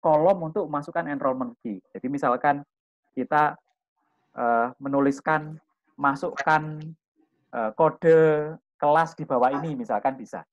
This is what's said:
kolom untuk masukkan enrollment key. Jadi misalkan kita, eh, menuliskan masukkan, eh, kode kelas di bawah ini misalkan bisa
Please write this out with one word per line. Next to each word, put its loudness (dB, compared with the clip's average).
kolom 2
untuk -4
masukkan -4
enrollment -4
key. -8
Jadi -6
misalkan 0
kita, 0
eh, 0
menuliskan -2
masukkan, -2
eh, -2
kode 4
kelas 2
di -10
bawah 2
ini -6
misalkan -2
bisa -14